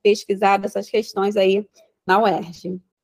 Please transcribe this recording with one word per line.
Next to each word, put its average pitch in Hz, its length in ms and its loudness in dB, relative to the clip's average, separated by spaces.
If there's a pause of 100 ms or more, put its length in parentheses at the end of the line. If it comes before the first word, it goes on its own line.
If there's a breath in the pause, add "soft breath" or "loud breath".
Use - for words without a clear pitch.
pesquisado 196 640 0
essas 202 240 -6
questões 208 460 -2
aí 196 320 2 (400 soft breath)
na 190 140 4
uerj. 180 580 -4 (240)